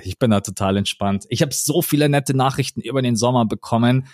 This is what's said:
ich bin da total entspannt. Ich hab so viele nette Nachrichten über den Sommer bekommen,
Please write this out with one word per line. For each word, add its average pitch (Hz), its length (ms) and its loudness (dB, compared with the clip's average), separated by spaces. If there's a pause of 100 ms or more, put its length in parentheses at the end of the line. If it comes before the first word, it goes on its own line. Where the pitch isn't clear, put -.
ich 92 140 -8
bin 120 140 2
da 98 100 4
total 95 360 -2
entspannt. 98 520 -2
Ich 120 140 0
hab 139 100 -4
so 156 300 -2
viele 147 260 2
nette 143 260 0
Nachrichten 131 460 -2
über 131 220 -4
den 120 120 2
Sommer 120 300 2
bekommen, 120 680 0